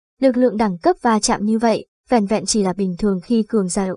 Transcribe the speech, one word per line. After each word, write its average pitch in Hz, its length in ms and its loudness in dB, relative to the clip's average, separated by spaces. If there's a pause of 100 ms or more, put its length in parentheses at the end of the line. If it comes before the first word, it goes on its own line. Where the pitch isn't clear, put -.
(220)
lực 254 160 4
lượng 240 200 2
đẳng 202 200 -2
cấp 359 240 0
va 220 180 2
chạm 202 260 -2
như 220 140 0
vậy, 226 260 0 (240)
vẻn 226 160 2
vẹn 196 200 -2
chỉ 208 180 0
là 185 100 0
bình 185 240 -4
thường 196 260 0
khi 226 200 0
cường 202 240 -2
giả 190 200 -4
độ 180 100 -6